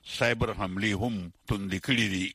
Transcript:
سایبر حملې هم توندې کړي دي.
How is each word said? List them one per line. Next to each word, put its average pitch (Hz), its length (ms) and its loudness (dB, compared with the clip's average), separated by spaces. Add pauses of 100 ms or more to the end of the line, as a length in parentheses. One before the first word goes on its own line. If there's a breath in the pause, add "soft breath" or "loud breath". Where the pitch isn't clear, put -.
(140)
سایبر 117 480 2
حملې 98 300 0 (100)
هم 117 120 0 (340)
توندې 98 320 -2 (100)
کړي 117 260 4
دي. 92 180 0